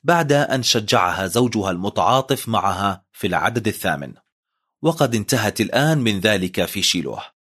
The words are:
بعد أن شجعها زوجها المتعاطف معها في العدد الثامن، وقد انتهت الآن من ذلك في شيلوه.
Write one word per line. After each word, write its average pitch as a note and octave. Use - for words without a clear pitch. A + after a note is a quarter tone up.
بعد D#3+
أن C#3
شجعها F#2+
زوجها A2
المتعاطف G2+
معها G2
في -
العدد G2+
الثامن، D2+
وقد D3
انتهت A2
الآن C#3+
من G#2+
ذلك F#2
في F#2+
شيلوه. C2+